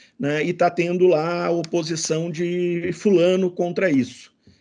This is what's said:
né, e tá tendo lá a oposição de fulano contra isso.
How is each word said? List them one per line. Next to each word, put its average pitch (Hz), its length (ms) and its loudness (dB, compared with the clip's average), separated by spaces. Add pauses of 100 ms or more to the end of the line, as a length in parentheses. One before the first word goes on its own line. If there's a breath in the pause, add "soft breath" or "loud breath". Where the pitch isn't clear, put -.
(180 soft breath)
né, 147 260 -2
e 170 80 -2
tá 175 180 2
tendo 175 380 0
lá 175 380 0
a 175 40 0
oposição 165 800 -2
de 175 640 -4
fulano 185 580 2
contra 175 400 -2
isso. - 420 -2 (280 soft breath)